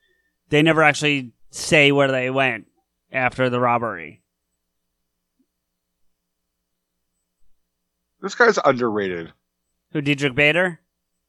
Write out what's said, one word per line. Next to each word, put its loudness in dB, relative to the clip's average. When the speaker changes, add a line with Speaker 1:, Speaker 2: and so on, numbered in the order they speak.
Speaker 1:
They 2
never 4
actually 0
say 2
where 2
they -2
went -4
after -2
the -2
robbery. -4
Speaker 2:
This -10
guy's 2
underrated. -2
Speaker 1:
Who, -4
Diedrich -2
Bader? 0